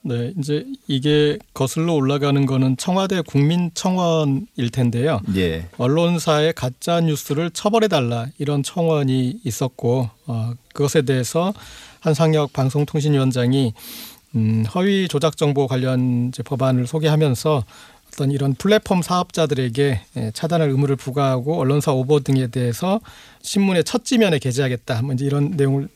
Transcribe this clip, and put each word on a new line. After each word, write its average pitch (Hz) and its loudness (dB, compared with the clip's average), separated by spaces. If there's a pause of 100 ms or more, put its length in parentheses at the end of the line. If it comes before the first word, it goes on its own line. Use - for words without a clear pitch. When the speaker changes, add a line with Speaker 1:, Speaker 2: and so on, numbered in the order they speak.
Speaker 1:
네, 120 -4
이제 147 -2 (220)
이게 147 2 (160)
거슬러 160 -2
올라가는 139 2
거는 131 2
청와대 190 0
국민청원일 160 0
텐데요. 123 0 (140)
Speaker 2:
예. 85 -2 (120)
Speaker 1:
언론사의 156 2
가짜 170 -2
뉴스를 160 -2
처벌해달라, 151 0 (100)
이런 143 -2
청원이 143 0
있었고, 120 -2 (180)
어, 117 -4 (200)
그것에 143 0
대해서 143 -2 (460)
한상혁 156 0
방송통신위원장이, 135 0 (600)
음, 110 2
허위 190 0
조작 147 0
정보 143 2
관련 127 0
이제 123 -8
법안을 127 0
소개하면서 151 2 (480)
어떤 139 -2
이런 139 0
플랫폼 196 2
사업자들에게, 143 0 (180)
예, 113 -4
차단할 160 0
의무를 139 2
부과하고 135 -2
언론사 143 2
오보 135 2
등에 131 0
대해서 127 -2 (420)
신문의 185 2
첫 - -2
지면에 208 2
게재하겠다, 123 -2
뭐 135 -2
이제 131 -2
이런 143 0
내용을 139 0